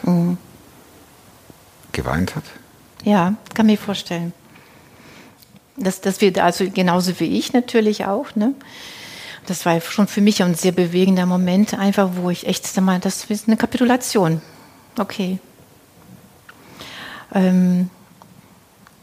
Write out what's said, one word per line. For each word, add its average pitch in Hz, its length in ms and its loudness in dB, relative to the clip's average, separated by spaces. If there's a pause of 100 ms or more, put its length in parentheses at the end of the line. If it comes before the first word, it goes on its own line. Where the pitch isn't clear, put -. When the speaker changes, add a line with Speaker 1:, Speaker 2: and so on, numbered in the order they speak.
Speaker 1:
Mhm. 175 340 0 (1500)
Speaker 2:
geweint 71 460 -4
hat? 156 80 -10 (600)
Speaker 1:
Ja, 202 300 2 (200)
kann 220 120 4
mir 214 120 4
vorstellen. 170 540 -8 (1400)
Das, 190 240 -4
das 190 200 -2
wird 190 180 2
also 180 320 2
genauso 180 480 0
wie 170 200 -2
ich - 140 -6
natürlich 220 540 0
auch, 208 300 -4
ne? 226 180 0 (920)
Das 180 200 -6
war 170 140 4
schon 196 260 0
für - 160 0
mich 208 200 4
ein 180 120 2
sehr 180 180 0
bewegender 180 540 2
Moment, 180 480 2
einfach, 196 400 2
wo 180 160 -2
ich - 160 -4
echt, - 200 -4
sag - 160 -2
mal, 190 160 2
das 185 280 -4
ist 208 200 -6
eine 220 120 2
Kapitulation. 233 800 0 (580)
Okay. 190 400 -4 (2000)
Ähm, 185 560 4 (1120)